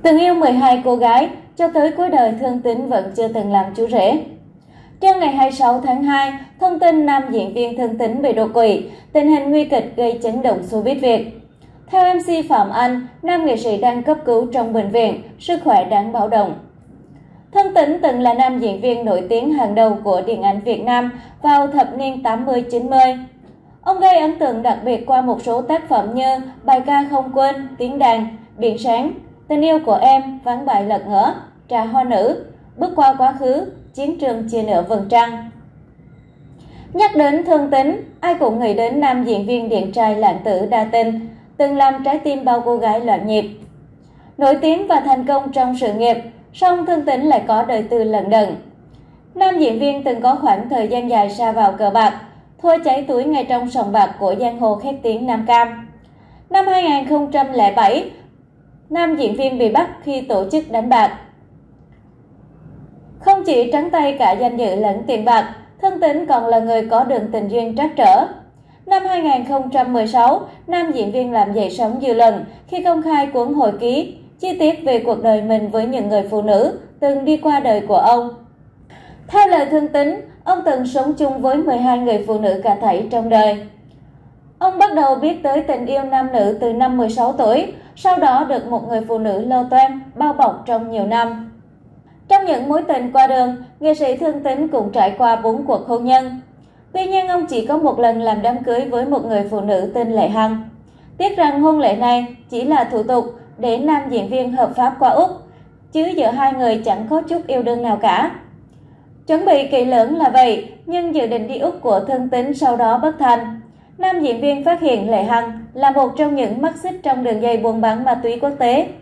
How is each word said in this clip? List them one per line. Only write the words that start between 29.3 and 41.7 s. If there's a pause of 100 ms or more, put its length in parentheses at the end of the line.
Tình
yêu
của
em,
Ván
bài
lật
ngửa, (360)
Trà
hoa
nữ, (320)
Bước
qua
quá
khứ, (220)
Chiến
trường
chia
nửa
vầng
trăng. (1400)
Nhắc
đến
Thương
Tín,
ai
cũng
nghĩ
đến
nam
diễn
viên
điển
trai
lãng
tử
đa
tình, (300)
từng